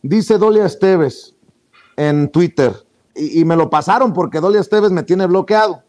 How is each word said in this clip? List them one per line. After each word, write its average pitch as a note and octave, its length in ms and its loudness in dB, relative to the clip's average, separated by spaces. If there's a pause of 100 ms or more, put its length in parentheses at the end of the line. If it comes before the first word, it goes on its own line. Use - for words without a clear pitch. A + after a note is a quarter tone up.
Dice G#3 340 0
Dolia G#3+ 300 2
Esteves F3 680 -2 (640)
en D3 340 -2
Twitter, C#3+ 440 0 (400)
y, D#3 260 -2
y E3 60 4
me E3 100 0
lo E3 140 0
pasaron G3 420 0
porque D#3+ 280 -4
Dolia G3+ 200 2
Esteves G#3 300 0
me E3+ 120 -2
tiene F#3 240 0
bloqueado. F#3+ 640 0